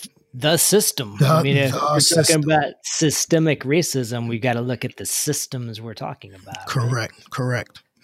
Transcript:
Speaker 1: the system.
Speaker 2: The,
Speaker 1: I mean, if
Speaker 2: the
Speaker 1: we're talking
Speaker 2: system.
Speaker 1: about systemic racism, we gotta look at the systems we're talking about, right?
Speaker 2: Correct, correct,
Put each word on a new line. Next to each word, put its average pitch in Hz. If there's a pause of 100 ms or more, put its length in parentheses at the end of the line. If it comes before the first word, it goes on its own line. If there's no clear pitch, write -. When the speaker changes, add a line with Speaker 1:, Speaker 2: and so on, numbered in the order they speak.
(340)
Speaker 1:
the 151
system. 135
Speaker 2:
The, 139
Speaker 1:
I 160
mean, 139
if 135
Speaker 2:
the -
Speaker 1:
we're -
talking 147
Speaker 2:
system. 160
Speaker 1:
about 147 (100)
systemic 160
racism, 127
we 117
gotta 117
look 123
at 120
the -
systems 123
we're 113
talking 135
about, 95
right? -
Speaker 2:
Correct, 120
correct, 127 (220)